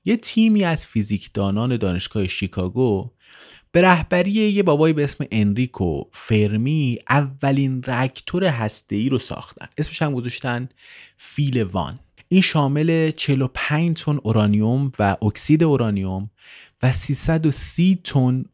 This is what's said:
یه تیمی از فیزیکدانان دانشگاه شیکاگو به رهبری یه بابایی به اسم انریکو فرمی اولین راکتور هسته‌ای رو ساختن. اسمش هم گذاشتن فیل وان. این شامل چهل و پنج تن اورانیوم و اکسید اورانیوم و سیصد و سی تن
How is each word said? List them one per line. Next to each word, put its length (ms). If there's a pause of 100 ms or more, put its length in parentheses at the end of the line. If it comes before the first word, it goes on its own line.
یه 120
تیمی 480
از 220
فیزیکدانان 920
دانشگاه 500
شیکاگو 840 (640)
به 100
رهبری 480
یه 320
بابایی 320
به 100
اسم 260
انریکو 720 (100)
فرمی 840 (100)
اولین 760
راکتور 600
هسته‌ای 640
رو 100
ساختن. 480 (120)
اسمش 240
هم 120
گذاشتن 540 (480)
فیل 460
وان. 360 (300)
این 120
شامل 680
چهل 320
و 120
پنج 480
تن 200
اورانیوم 760
و 240
اکسید 400
اورانیوم 680 (520)
و 100
سیصد 540
و 40
سی 540
تن 500